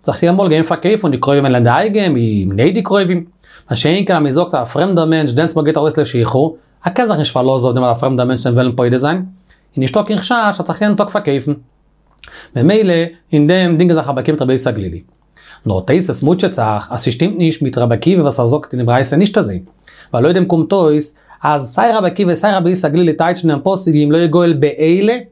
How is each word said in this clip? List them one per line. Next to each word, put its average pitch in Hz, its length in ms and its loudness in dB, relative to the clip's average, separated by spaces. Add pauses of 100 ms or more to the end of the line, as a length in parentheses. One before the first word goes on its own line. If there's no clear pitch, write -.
זאגט - 200 -2
ער 170 80 4
מאל, 190 160 2
גיין 156 160 2
פארקויפן, 180 400 -2
און 156 80 0
די 127 60 -2
קרובים 139 260 2
וועלן 123 200 2
די 120 60 4
אייגן, 196 420 0
ווי 110 340 0
ניי 107 260 2
די 220 120 -2
קרובים. 185 420 -2 (440)
וואס 113 100 -2
שיין 175 260 0
קען, 160 180 2
מיר 139 80 0
זאגט, 170 240 0
א 127 80 -2
פרעמדער 170 420 0
מענטש, 156 260 0
דען 156 180 0
שמאל 156 160 -2
גייט 156 120 0
ער 147 60 0
אויס 156 140 0
לשיחו, 131 580 0 (280)
ער 175 100 -2
קען 247 140 0
זיך 190 100 0
נישט 151 160 -2
פארלאזן, 131 320 0
אויף 123 100 0
דעם 127 80 0
א 120 100 2
פרעמדער 123 320 -2
מענטש, 123 180 -2
דען 123 100 0
וועלן 123 220 0
פוידע 123 220 0
זיין. 147 200 -2 (580)
און 131 80 -2
איך 127 80 -2
טאק 208 180 -2
אין 208 80 -2
חשש, - 140 -4
האט 208 340 -2
זיך - 160 -6
יעדן 208 140 0
טאג 202 140 -2
פארקויפן. 147 440 -2 (1000)
ממילא, 185 380 4 (400)
אין 147 140 4
דעם 180 300 2
דינג 175 160 4
זאך, 147 140 0
רבי 131 140 -4
עקיבא 151 220 -2
רבי 127 100 2
יששכר 127 180 0
גלילי. 92 300 -8 (640)
נו, 92 140 0
דאס 180 300 0
איז 123 140 -2
מוטשע 180 280 0
זאך, 107 400 -2
אז 123 160 -4
עס 117 60 -2
שטימט 170 240 -2
נישט 160 240 -2
מיט 131 160 -4
רבי 120 180 0
עקיבא, 175 260 0
וואס 139 180 0
ער 120 60 2
זאגט 143 280 -2
אין 123 40 -6
דעם 123 80 -2
ברייתא 123 300 0
נישט 208 180 2
צו 214 80 2
זיין. 95 200 -4 (500)
ווייל 120 120 0
לויט 170 120 2
דעם 180 100 2
קומט 165 280 0
אויס, 151 440 0 (260)
אז 147 300 -2
סיי 233 200 2
רבי 202 140 0
עקיבא, 175 260 0
סיי 160 200 0
רבי 180 160 0
יששכר 180 180 0
גלילי, 160 260 2
טייטש 170 300 -2
אין 160 80 2
דעם 139 120 -2
פסוק, 185 320 0
אם 147 160 2
לא 160 60 2
יגאל 170 360 2
בעילה 160 640 0 (140)